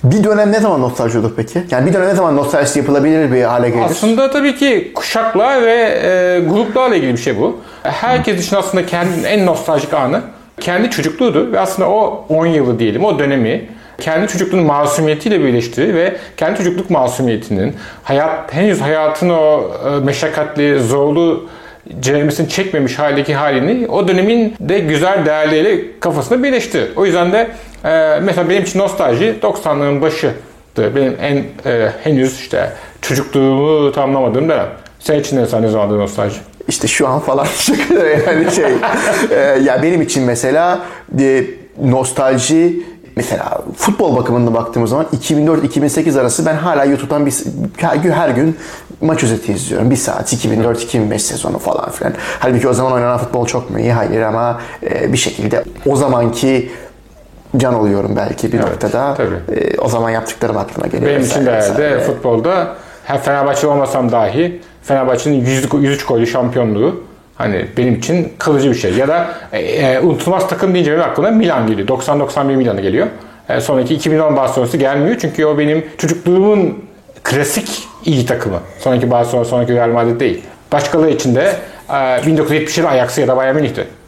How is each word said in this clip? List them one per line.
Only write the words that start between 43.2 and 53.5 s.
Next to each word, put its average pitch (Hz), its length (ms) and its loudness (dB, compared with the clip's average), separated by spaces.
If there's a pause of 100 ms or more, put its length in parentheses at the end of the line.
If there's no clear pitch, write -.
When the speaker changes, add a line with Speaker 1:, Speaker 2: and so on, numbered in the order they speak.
Speaker 1:
futbol 185 380 0
bakımında 117 380 2
baktığımız 117 360 0
zaman 139 220 0
iki 147 260 -2
bin 151 100 2
dört 160 160 2
iki 139 180 0
bin 147 60 2
sekiz 156 300 0
arası 127 280 0
ben 156 100 0
hala 151 300 0
YouTube'dan 143 400 0
bir, 143 80 0 (440)
her 170 180 0
gün, 165 160 0
her 156 180 2
gün 151 280 0 (440)
maç 156 220 0
özeti 110 300 0
izliyorum. - 380 0
Bir - 40 4
saat, - 380 -4
iki 117 180 -2
bin 110 120 0
dört 117 200 0
iki - 160 -2
bin 110 120 0
beş 107 100 -2
sezonu - 360 -4
falan - 320 -4
filan. - 240 -4 (260)
Halbuki 127 280 0
o 123 60 2
zaman 131 200 0
oynanan 123 240 0
futbol 123 280 -2
çok 123 240 -6